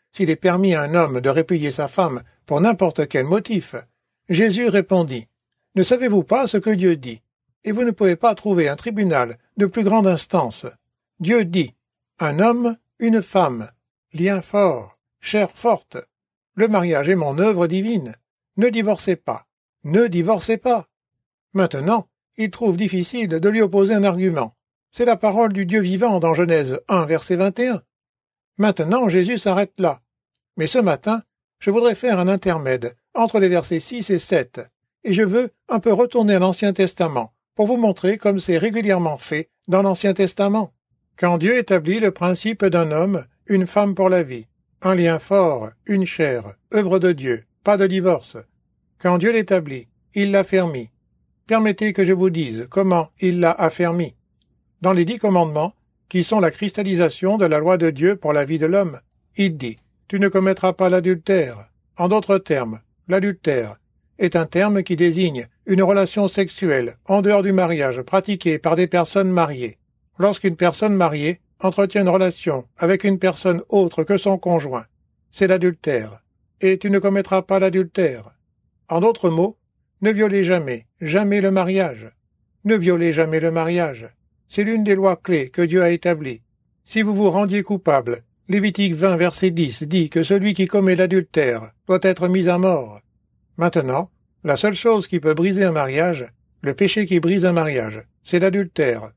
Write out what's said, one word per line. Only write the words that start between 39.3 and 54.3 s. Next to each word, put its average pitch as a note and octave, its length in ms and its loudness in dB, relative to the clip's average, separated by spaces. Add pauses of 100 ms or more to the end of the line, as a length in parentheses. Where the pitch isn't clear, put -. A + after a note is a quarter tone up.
dans F#3 140 2
l'Ancien G3 320 0
Testament. G3+ 600 -2 (440)
Quand F3 200 0
Dieu G#3 200 2
établit F#3+ 420 0
le G#3 120 2
principe F#3 540 -2
d'un E3+ 260 2
homme, E3+ 340 -2 (220)
une F#3+ 180 2
femme G3+ 300 0
pour F#3+ 140 2
la F3+ 140 2
vie, B2 240 -10 (340)
un F#3 120 2
lien E3+ 240 2
fort, D3+ 520 0 (160)
une G3 200 0
chair, B2 500 -4 (180)
œuvre F#3+ 260 2
de F3+ 120 2
Dieu, C3 340 -4 (180)
pas G#3 140 2
de G3 100 2
divorce. F3+ 500 -2 (640)
Quand F3+ 180 2
Dieu G3 140 2
l'établit, E3+ 560 -2 (260)
il G3+ 180 0
l'affermit. F#3 580 0 (580)
Permettez G#3+ 460 0
que F#3+ 120 2
je F3+ 80 4
vous F#3 160 2
dise B2+ 400 -6
comment F3+ 400 2 (100)
il F3 200 0
l'a E3+ 120 4
affermi. E3+ 640 -2 (640)